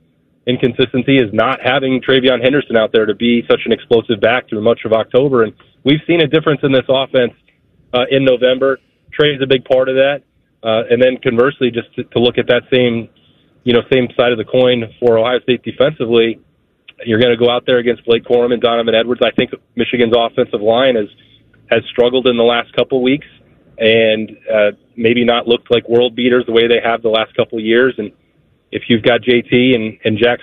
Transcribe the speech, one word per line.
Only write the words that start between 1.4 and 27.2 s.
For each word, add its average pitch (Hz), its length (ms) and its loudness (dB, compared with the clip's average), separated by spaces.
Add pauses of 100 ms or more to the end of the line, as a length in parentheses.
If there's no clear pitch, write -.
having 131 380 -2
TreVeyon 127 420 0
Henderson 127 340 0
out 110 160 0
there 110 140 2
to 104 80 0
be 117 340 0
such 120 160 2
an 117 80 -2
explosive 110 480 -2
back 117 280 0
through 107 140 -6
much 117 220 0
of 107 80 -6
October. 120 520 0
And 104 80 -4 (320)
we've 151 220 0
seen 170 140 0
a 156 60 0
difference 156 380 -2
in 135 80 0
this 127 160 0
offense, 131 440 0 (600)
uh, 123 180 0
in 135 140 0
November. 131 540 0 (340)
Trey's 147 300 0
a 135 40 -4
big 131 180 0
part 131 240 0
of 131 60 -2
that. 135 280 0 (400)
Uh, 113 280 0
and 117 100 2
then 127 220 2
conversely, 123 480 0
just 117 240 -8
to, 123 100 -8
to - 140 -6
look 120 200 0
at 117 80 -2
that 120 160 2 (100)
same, 120 360 0 (560)
you 123 80 0
know, 117 100 4 (100)
same 127 240 2
side 123 160 2
of 113 60 -4
the 107 60 -8
coin 127 400 0 (140)
for 117 200 2
Ohio 123 220 0
State 123 220 -4
defensively, 117 800 -2 (640)
you're 113 160 0
gonna 123 160 2
go 120 140 2
out 123 160 -4
there 127 120 2
against 120 280 -4
Blake 113 180 0
Corum 120 280 0
and 113 100 -2
Donovan 117 320 0
Edwards. 117 280 -2
I 113 80 2
think 127 200 -2 (260)
Michigan's 117 400 0
offensive 117 460 -2
line 120 340 2
has, 104 120 -4 (600)
has 113 200 0
struggled 123 360 0
in 123 100 0
the 117 80 2
last 117 300 -2
couple 123 280 -2
weeks 135 240 -2 (520)
and, 110 580 0 (160)
uh, 104 180 2 (260)
maybe 120 280 0
not 117 240 0
looked 120 220 -2
like 113 180 0
world 117 260 0
beaters 123 320 0
the 117 60 -6
way 117 160 2
they 117 140 0
have 113 200 -4
the 113 60 -2
last 110 260 -2